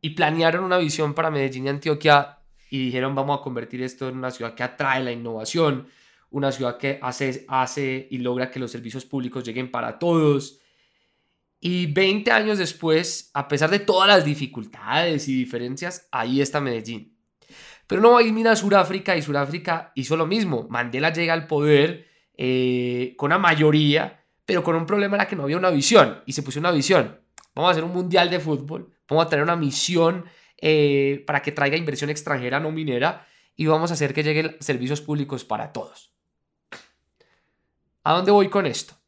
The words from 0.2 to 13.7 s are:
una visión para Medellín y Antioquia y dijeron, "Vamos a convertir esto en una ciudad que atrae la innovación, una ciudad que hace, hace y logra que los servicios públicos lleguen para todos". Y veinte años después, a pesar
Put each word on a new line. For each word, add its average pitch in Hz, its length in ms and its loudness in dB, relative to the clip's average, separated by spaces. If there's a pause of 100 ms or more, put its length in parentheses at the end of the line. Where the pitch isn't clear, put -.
una 185 140 2
visión 151 360 -2
para 160 160 0
Medellín 135 360 -4
y - 20 -2
Antioquia 143 720 2 (280)
y 131 180 -4
dijeron, 131 280 -2
"Vamos 139 240 -2
a 143 60 -10
convertir 123 380 -8
esto 131 260 -8
en 127 80 -8
una 127 160 -6
ciudad 113 240 -10
que 123 80 -4
atrae 131 400 -2
la 123 80 -4
innovación, 120 720 -2 (440)
una 139 200 -2
ciudad 131 260 -4
que 139 240 -4
hace, 131 460 -6
hace 131 640 -4
y 131 80 -8
logra 127 320 -4
que - 80 -12
los 123 140 -8
servicios 117 320 -12
públicos 127 400 -8
lleguen 127 260 -8
para 117 300 -6
todos". 156 580 2 (1000)
Y 180 260 -2
veinte 190 460 2
años 214 260 2
después, 170 760 -2
a 143 120 -4
pesar 151 240 0